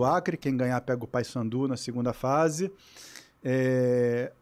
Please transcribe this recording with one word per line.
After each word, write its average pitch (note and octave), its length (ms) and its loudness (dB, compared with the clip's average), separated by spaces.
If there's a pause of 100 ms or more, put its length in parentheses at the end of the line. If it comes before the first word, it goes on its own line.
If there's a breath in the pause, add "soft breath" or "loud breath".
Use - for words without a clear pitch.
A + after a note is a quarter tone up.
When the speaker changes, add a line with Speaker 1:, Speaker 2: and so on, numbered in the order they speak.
Speaker 1:
sim. D3+ 120 4
Speaker 2:
Acre. F3 200 -2
Quem C3+ 200 -2
ganhar B2 240 0
pega B2 240 -2
o - 40 -10
Paysandu B2 600 -2
na B2+ 80 -2
segunda A#2+ 380 -4
fase. D#3+ 580 0 (720 loud breath)
É, B2+ 960 2